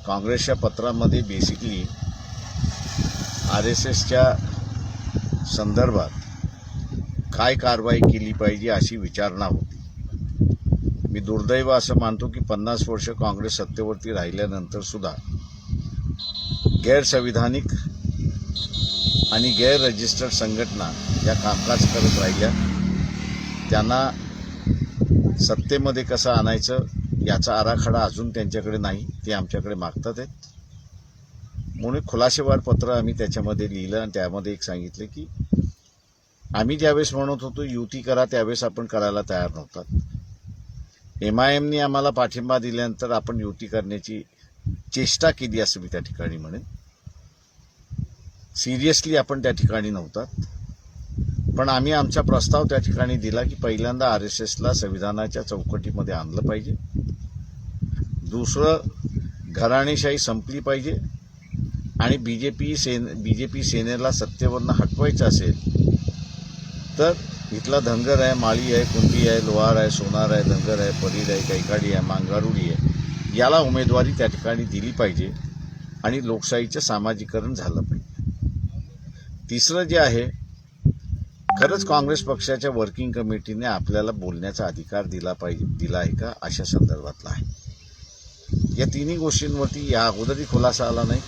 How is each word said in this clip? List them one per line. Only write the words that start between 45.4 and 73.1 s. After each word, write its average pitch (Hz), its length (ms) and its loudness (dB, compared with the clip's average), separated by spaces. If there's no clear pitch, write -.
असं 98 220 0
मी 90 100 -12
त्या 87 100 -4
ठिकाणी 80 360 -8
म्हणेन. 80 240 -10
सिरियसली 151 600 2
आपण 135 260 2
त्या 123 100 2
ठिकाणी 107 380 2
नव्हतात, 87 360 -6
पण 135 120 2
आम्ही 135 220 2
आमचा 151 300 2
प्रस्ताव 143 420 4
त्या 139 140 2
ठिकाणी 123 400 2
दिला 110 260 0
की 127 120 -2
पहिल्यांदा 123 520 0
आरएसएसला 104 640 0
संविधानाच्या 104 680 -2
चौकटीमध्ये 98 720 -4
आणलं 80 280 -4
पाहिजे. 107 340 -2
दुसरं, 139 480 2
घराणेशाही 139 680 2
संपली 120 420 -4
पाहिजे 139 340 -2
आणि 120 180 2
बीजेपी 127 600 -4
सेन-, 120 460 -4
बीजेपी 123 400 -2
सेनेला 123 480 0
सत्तेवरनं 123 640 0
हटवायचं - 520 2
असेल - 560 4
तर 165 120 6
इथला 127 280 0
धनगर 120 420 4
आहे, 131 120 4
माळी 120 400 2
आहे, 120 100 6
कुणबी - 440 4
आहे, 113 180 4
लोहार 107 300 6
आहे, 110 140 4
सोनार 107 400 2
आहे, 104 140 4
धनगर 107 360 2
आहे, 101 120 2
परीड 98 380 -2
आहे, 98 120 0
कैकाडी 101 520 0
आहे, 92 120 2
मांगारुडी 95 640 0
आहे, - 200 2